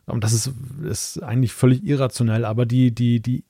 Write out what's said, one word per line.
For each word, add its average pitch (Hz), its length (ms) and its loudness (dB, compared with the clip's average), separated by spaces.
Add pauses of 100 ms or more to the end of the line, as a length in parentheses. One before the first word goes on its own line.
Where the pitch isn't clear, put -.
und 113 180 -2
das 110 100 2
ist, 117 180 -2 (360)
ist - 340 -8
eigentlich 123 320 0
völlig 127 300 4
irrationell, 123 640 0
aber 110 200 0
die, 127 280 4
die, 120 280 2
die 123 280 -4